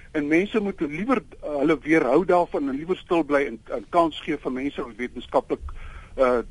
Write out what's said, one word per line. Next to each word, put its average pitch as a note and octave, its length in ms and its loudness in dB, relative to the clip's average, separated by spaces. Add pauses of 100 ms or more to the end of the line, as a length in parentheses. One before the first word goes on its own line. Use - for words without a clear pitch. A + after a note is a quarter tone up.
(120)
en D3 160 -2
mense F#3 320 2
moet G3 200 -4
liewer, F#3 420 -2 (220)
uh, D3+ 140 -4
hulle D3 200 4
weerhou D3+ 460 4
daarvan E3+ 440 2
en C3+ 80 -2
liewer E3 200 -4
stil E3+ 280 0
bly C#3 220 2
en, A2+ 120 -8 (120)
en A#2 200 -6
kans E3 300 2
gee D3 180 -4
vir C#3 140 -6
mense C#3 320 -6
om A#2+ 120 -12
wetenskaplik, B2 640 -2 (560)
uh, B2+ 220 4 (120)